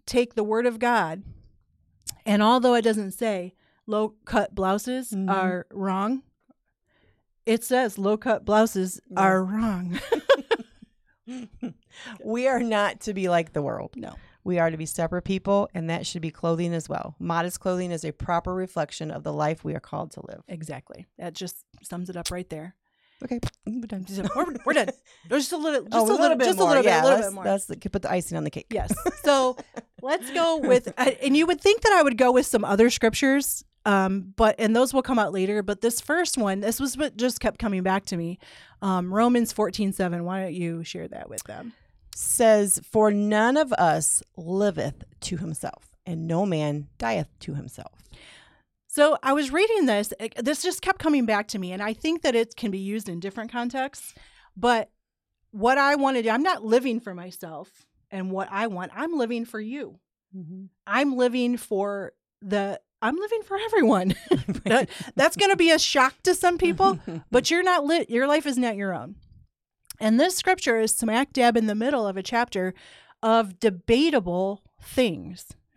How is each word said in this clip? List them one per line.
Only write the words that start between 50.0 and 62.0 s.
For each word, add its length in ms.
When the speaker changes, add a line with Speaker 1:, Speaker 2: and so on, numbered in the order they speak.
Speaker 1:
It, 140
this 200
just 180
kept 180
coming 260
back 240
to 100
me, 120
and 100
I 120
think 300
that 120
it 200
can 160
be 80
used 280
in 120
different 320
contexts. 640
But 340
what 260
I 180
want 220
to 60
do, 60
I'm 140
not 220
living 340
for 140
myself 720
and 200
what 200
I 160
want. 280
I'm 220
living 280
for 140
you. 400
Speaker 2:
Mm-hmm. 300
Speaker 1:
I'm 280
living 420
for 560